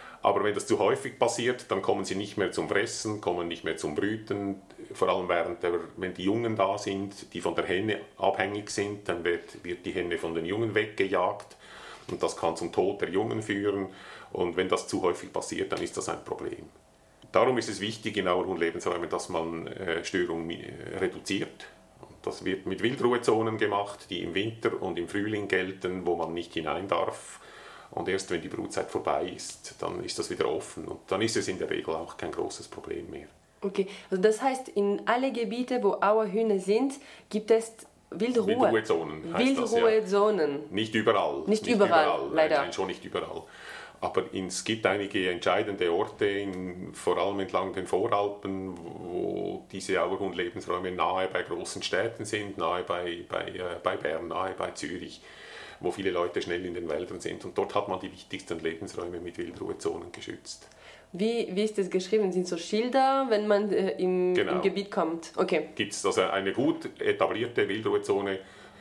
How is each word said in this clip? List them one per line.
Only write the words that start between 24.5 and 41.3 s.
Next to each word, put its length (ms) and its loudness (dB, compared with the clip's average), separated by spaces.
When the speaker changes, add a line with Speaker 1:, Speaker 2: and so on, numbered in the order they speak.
Speaker 1:
und 160 -2
im 100 -4
Frühling 400 -2
gelten, 560 -2
wo 120 2
man 180 -2
nicht 180 -6
hinein 360 -4
darf. 520 -2
Und 160 -4
erst 220 0
wenn 100 0
die 80 -8
Brutzeit 400 -4
vorbei 460 0
ist, 460 -12
dann 240 -4
ist 140 -6
das 120 -4
wieder 180 0
offen. 380 -6
Und 220 -10
dann 140 0
ist 140 2
es 120 0
in 100 -4
der 120 -2
Regel 240 -4
auch 220 -8
kein 140 -6
großes 380 -6
Problem 420 -10
mehr. 160 -12
Speaker 2:
Okay, 260 0
also 120 0
das 180 6
heißt, 280 0
in 380 2
alle 260 2
Gebiete, 500 -2
wo 180 4
Auerhühner 600 4
sind, 340 2
gibt 200 2
es 220 4
Wildruhe- 360 2
Speaker 1:
Wildruhezonen 880 2
heißt 240 4
das, 140 0
ja. 60 6
Speaker 2:
Wildruhezonen. 800 4
Speaker 1:
Nicht 220 0
überall. 520 4